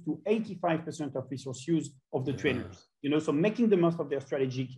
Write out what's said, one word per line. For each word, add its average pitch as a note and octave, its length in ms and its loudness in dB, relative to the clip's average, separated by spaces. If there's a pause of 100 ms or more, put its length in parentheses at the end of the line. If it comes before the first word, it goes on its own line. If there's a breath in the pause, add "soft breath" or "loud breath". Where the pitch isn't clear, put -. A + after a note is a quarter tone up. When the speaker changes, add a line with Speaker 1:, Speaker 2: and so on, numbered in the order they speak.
Speaker 1:
to - 220 -4
eighty-five G3 580 0
percent C#3+ 320 -6
of C3 140 -4
resource C3 360 -10
use D#3 240 2 (220)
of C3 140 -2
the C#3 80 0
Speaker 2:
Ah. - 20 -6
Speaker 1:
trainers, F#2 520 -2 (120)
you C#3+ 80 -2
know, D3+ 100 4
so D#3 140 0
making G#3+ 380 4
the F3+ 80 6
most E3+ 200 4
of D3 120 -4
their C#3 100 -2
strategic, C3 580 -2